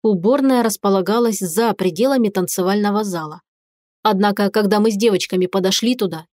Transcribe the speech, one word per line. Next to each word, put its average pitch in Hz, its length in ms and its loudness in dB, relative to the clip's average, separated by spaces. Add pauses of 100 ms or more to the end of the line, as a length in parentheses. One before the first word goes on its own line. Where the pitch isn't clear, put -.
Уборная 240 600 2
располагалась 208 760 0
за 196 340 0
пределами 214 560 0
танцевального 202 760 -2
зала. 165 380 -8 (600)
Однако, 202 460 2
когда 208 300 2
мы 220 120 2
с 202 60 -4
девочками 190 480 0
подошли 190 500 0
туда 165 380 -6